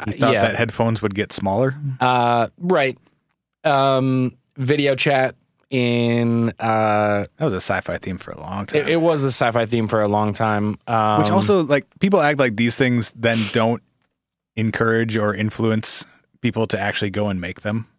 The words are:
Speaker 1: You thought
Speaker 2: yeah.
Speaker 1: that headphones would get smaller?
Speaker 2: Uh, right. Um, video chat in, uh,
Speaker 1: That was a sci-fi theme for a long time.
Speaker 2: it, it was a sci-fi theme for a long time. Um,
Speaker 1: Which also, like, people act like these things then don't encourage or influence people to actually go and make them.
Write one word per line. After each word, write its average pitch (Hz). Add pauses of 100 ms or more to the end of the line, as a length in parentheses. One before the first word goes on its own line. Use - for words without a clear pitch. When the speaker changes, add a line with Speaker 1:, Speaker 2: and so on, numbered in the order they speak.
Speaker 1:
You 104
thought 113
Speaker 2:
yeah. 107
Speaker 1:
that 107
headphones 113
would 104
get 101
smaller? 113 (240)
Speaker 2:
Uh, 120 (100)
right. 156 (680)
Um, 135 (220)
video 143
chat 131 (340)
in, 120 (100)
uh, 107 (120)
Speaker 1:
That 160
was 123
a 92
sci-fi 90
theme 92
for -
a -
long 98
time. 151
Speaker 2:
it, 143
it 165
was 160
a 139
sci-fi 117
theme 110
for 110
a 104
long 104
time. 104 (100)
Um, 107
Speaker 1:
Which -
also, 196
like, 139 (140)
people 196
act 147
like 123
these 117
things 123
then 113 (140)
don't 117 (760)
encourage 113
or 104
influence 110 (360)
people 113
to 104
actually 101
go 104
and 95
make 90
them. 110 (120)